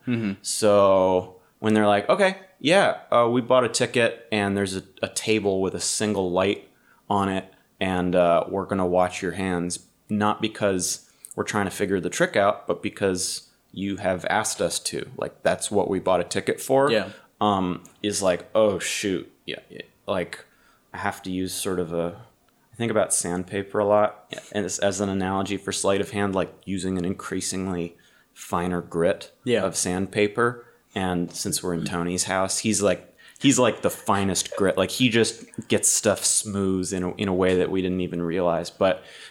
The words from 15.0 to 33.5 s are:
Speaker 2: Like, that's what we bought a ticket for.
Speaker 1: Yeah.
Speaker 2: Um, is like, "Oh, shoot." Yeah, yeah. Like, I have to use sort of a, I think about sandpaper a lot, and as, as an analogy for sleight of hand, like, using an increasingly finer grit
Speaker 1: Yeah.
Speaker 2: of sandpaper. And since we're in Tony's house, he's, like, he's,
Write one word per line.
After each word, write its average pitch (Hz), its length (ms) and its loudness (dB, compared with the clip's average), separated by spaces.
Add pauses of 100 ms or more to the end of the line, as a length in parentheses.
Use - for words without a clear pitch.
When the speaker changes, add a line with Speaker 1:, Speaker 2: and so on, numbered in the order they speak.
Speaker 2:
Like, - 260 -8
that's 90 280 0
what 101 180 0
we 95 100 0
bought 90 220 2
a 87 40 -2
ticket - 360 -4
for. 135 320 2
Speaker 1:
Yeah. 101 160 0 (320)
Speaker 2:
Um, 95 420 2 (200)
is 101 200 -2
like, 90 320 0
"Oh, 107 240 4
shoot." - 540 -4 (140)
Yeah, - 140 -8 (100)
yeah. - 100 -16 (260)
Like, 92 380 -6 (480)
I 107 60 -12
have 101 240 -6
to 95 100 -8
use 92 220 -4
sort 92 260 -4
of 85 120 -6
a, 85 280 -4 (520)
I - 40 -20
think 117 160 -2
about 104 200 2
sandpaper 95 680 -4
a 104 40 2
lot, 104 480 2 (200)
and 104 120 -2
as, 92 140 -6
as 98 220 0
an 101 80 0
analogy 98 480 -2
for 98 160 -6
sleight 98 280 0
of 98 120 -6
hand, 101 240 0
like, 87 160 -2 (120)
using 95 340 -4
an 85 60 -2
increasingly 92 920 -6 (360)
finer 90 480 -4
grit 85 520 -2 (100)
Speaker 1:
Yeah. 117 220 0
Speaker 2:
of 90 120 -2
sandpaper. 104 880 0 (300)
And 90 380 -2
since - 300 -6
we're 90 120 -2
in 80 100 -4
Tony's 87 400 -4
house, 95 340 -2
he's, 104 240 0
like, 92 320 0 (260)
he's, 135 180 4